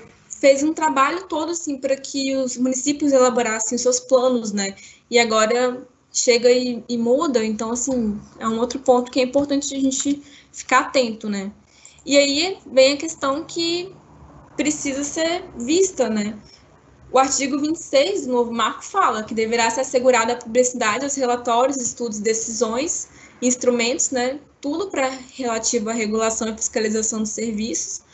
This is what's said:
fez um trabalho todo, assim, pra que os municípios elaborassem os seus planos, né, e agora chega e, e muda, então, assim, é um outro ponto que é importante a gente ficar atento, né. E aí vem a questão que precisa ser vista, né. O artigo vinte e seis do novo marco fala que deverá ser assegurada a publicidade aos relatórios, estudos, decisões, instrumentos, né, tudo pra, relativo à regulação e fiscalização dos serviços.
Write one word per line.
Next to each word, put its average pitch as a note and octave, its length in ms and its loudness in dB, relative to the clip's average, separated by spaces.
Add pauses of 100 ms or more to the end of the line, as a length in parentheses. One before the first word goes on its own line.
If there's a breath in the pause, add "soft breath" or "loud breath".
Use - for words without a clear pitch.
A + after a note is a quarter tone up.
(400)
fez C#4 220 6
um D#4 100 2
trabalho D#4 520 2
todo, D#4+ 280 -4
assim, D4+ 240 -6
pra C4 180 -2
que C4+ 420 -4
os C4 200 -2
municípios C4+ 560 0
elaborassem B3 640 2
os A#3 60 -4
seus B3 180 2
planos, B3 500 2
né, G3 240 -4 (360 loud breath)
e A#3 80 4
agora A#3 680 2 (240)
chega A#3+ 400 4
e, B3 380 2
e A#3+ 80 -2
muda, A#3+ 480 2
então, A3 260 -4
assim, A#3 480 -2 (200)
é A3+ 100 -6
um A3+ 100 -2
outro B3 200 -2
ponto B3 320 4
que C4+ 100 0
é B3+ 40 4
importante C#4 500 0
a C#4 40 -6
gente C4+ 440 0 (280 loud breath)
ficar - 300 0
atento, A#3 480 -2
né. G3+ 240 -6 (520 loud breath)
E C#4 140 4
aí D4 480 2
vem C4 280 6
a - 20 -2
questão D4 480 -4
que E4+ 500 -4 (600)
precisa C#4+ 480 -2
ser E4 400 -2 (120)
vista, C4+ 540 2
né. G#3+ 260 -2 (760 loud breath)
O B3 60 4
artigo C4+ 420 0
vinte D4+ 160 -2
e - 20 -16
seis D4+ 480 0
do B3+ 60 -4
novo A#3+ 200 0
marco A3+ 320 -2
fala C#4 380 0
que G#3+ 100 -12
deverá A3+ 380 0
ser B3+ 120 -2
assegurada B3 500 2
a A#3+ 40 -2
publicidade A#3+ 680 0
aos C#4 100 -4
relatórios, B3 640 0
estudos, A#3 420 -6
decisões, A3+ 920 -4 (320 loud breath)
instrumentos, B3 680 0
né, C4 300 -2 (200)
tudo E4 280 -4
pra, C4+ 280 -2 (160)
relativo A3+ 580 -2
à - 20 -4
regulação A3+ 560 -2
e A3 80 -6
fiscalização A3 640 -2
dos G#3+ 100 -4
serviços. A3 720 -6 (120)